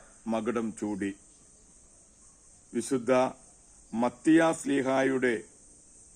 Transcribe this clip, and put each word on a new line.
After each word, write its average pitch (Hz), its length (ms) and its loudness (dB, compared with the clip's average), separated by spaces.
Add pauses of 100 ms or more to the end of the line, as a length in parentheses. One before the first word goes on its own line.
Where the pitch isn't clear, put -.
(260)
മകുടം 113 540 -2
ചൂടി. 101 360 -4 (1600)
വിശുദ്ധ 120 380 -2 (800)
മത്തിയാ 160 580 2
സ്ലീഹായുടെ 131 880 0 (720)